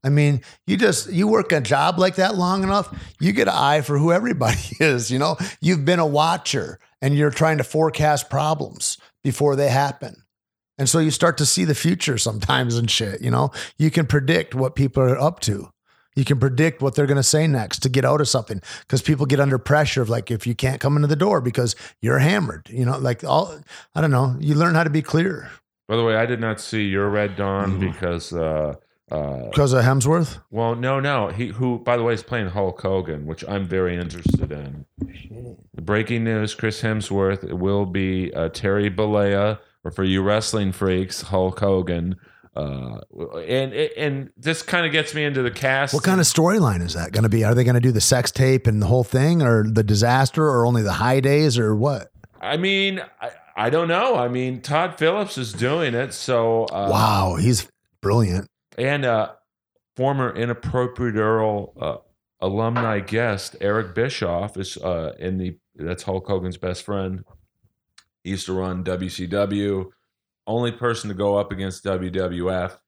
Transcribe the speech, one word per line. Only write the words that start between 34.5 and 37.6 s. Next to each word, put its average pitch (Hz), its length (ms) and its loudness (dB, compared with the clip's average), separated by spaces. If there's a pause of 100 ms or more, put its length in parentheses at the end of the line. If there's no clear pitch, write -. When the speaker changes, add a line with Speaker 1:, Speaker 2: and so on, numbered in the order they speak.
Speaker 2:
in. 71 340 -12 (960)
Breaking 110 420 -2
news, 107 320 -2
Chris 107 260 -4
Hemsworth 98 600 0 (100)
will 98 320 0